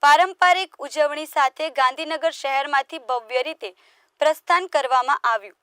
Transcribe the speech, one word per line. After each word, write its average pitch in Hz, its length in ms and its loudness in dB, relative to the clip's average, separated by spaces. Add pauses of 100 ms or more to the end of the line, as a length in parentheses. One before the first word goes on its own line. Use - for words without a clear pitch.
પારંપરિક 359 760 4
ઉજવણી 294 520 -4
સાથે 302 380 -2
ગાંધીનગર 302 600 -2
શહેરમાંથી 277 680 -2 (120)
ભવ્ય 247 360 -4
રીતે 302 220 -12 (520)
પ્રસ્થાન 339 460 0
કરવામાં 262 640 0
આવ્યું. 208 320 -6